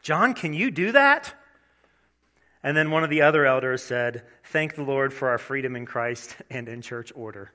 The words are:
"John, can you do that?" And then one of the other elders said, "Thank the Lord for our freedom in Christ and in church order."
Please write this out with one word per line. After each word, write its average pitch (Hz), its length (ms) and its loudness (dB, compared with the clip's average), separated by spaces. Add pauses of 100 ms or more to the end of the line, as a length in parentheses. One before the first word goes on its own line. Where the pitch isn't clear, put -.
"John, 196 320 2
can 156 200 -6
you 202 180 0
do 185 220 -2
that?" 277 400 4 (1300)
And 143 140 0
then 156 160 4
one 160 120 2
of 156 60 -2
the 151 120 2
other 151 240 6
elders 131 380 2
said, 120 400 -4 (220)
"Thank 156 300 -2
the 151 80 -8
Lord 135 300 0
for 135 160 -2
our 120 80 2
freedom 131 380 -4
in 120 100 -10
Christ 120 500 -6 (140)
and 120 180 -10
in 120 140 -12
church 117 340 -12
order." 101 400 -14